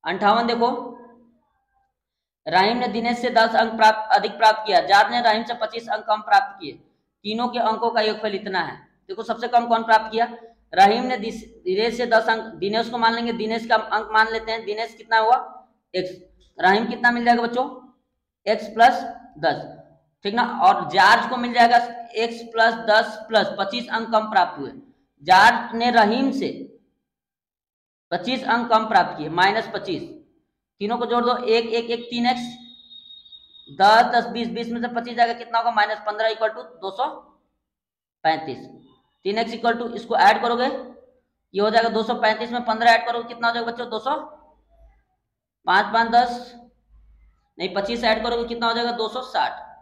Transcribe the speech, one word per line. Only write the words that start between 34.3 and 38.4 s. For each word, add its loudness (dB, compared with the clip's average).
बीस -8
में -6
से -4
पच्चीस -6
जाएगा, 2
कितना -6
होगा, 0
माइनस 0
पन्द्रह -2
इक्वल -2
टू -10
दो -12
सौ -4
पैंतीस, -4